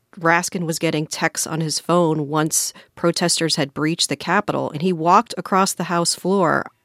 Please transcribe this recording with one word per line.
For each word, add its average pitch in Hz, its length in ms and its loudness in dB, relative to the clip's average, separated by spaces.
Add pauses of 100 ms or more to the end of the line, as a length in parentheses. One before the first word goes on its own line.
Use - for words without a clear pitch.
(200)
Raskin 170 460 2
was 160 120 -2
getting 160 300 -2
texts - 400 -4
on 160 140 -4
his 156 180 -4
phone 156 480 2
once 151 460 -2 (220)
protesters 165 600 0
had 143 180 -2
breached 156 360 -2
the 139 60 -4
Capitol, 160 560 -2
and 143 100 -8
he 185 120 2
walked 175 440 4
across 190 360 0
the 175 120 -6
House 170 280 0
floor 175 520 2 (200)